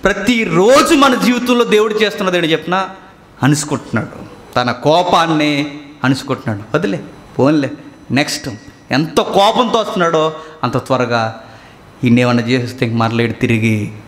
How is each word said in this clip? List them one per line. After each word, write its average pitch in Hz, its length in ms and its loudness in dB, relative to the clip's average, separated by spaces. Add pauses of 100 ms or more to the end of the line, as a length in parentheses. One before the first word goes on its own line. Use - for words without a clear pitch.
ప్రతిరోజు 208 880 4
మన 269 200 4
జీవితంలో 240 500 2
దేవుడు 214 300 2
చేస్తున్నది 202 420 -2
ఏంటి 165 160 0
చెప్పినా? 185 380 -2 (520)
అనుసుకుంటున్నాడు. - 1120 -4
తన 123 160 0
కోపాన్ని 151 1080 0 (260)
అనుసుకుంటున్నాడు. 123 720 -4
వదిలే, 180 240 -2 (380)
పోన్లే, 139 320 2 (400)
next. 143 380 -4 (420)
ఎంత 156 300 0
కోపంతో 214 600 2
వస్తున్నాడో 160 560 0 (280)
అంత 127 120 -2
త్వరగా 117 640 -2 (640)
ఈయనేమన్నా 120 380 4
చేసేస్తే 120 440 -2
ఇంక 113 100 -2
మరలేడు 117 360 0
తిరిగి 110 600 -2 (160)